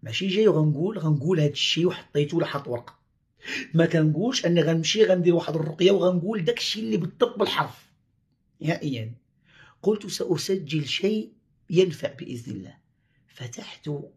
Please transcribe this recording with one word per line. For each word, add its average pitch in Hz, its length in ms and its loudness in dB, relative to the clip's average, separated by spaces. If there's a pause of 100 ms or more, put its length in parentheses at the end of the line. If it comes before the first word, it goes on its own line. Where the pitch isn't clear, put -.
ماشي 180 260 -4
جاي 208 200 6
غنقول، 156 500 2
غنقول 156 420 2
هاد 147 100 4
الشيء - 360 0
وحطيته 147 500 -2
ولا 151 100 2
حط 139 220 -8
ورقة. - 300 -8 (760)
ما 165 120 6
كنقولش 165 600 0
أني 170 160 4
غنمشي 165 420 2
غندير 180 300 4
واحد 156 200 -2
الرقية 160 360 2
وغنقول 185 540 2
داك 240 140 0
الشيء - 240 -6
اللي 220 140 -2
بالضبط 208 420 -2
بالحرف - 480 -2 (760)
نهائيًا. 127 540 -4 (680)
قلت: 214 240 0
"سأسجل 156 800 -2
شيء 214 460 -2 (380)
ينفع 180 420 0
بإذن 120 400 -12
الله". 95 240 -12 (520)
فتحت - 600 -14 (280)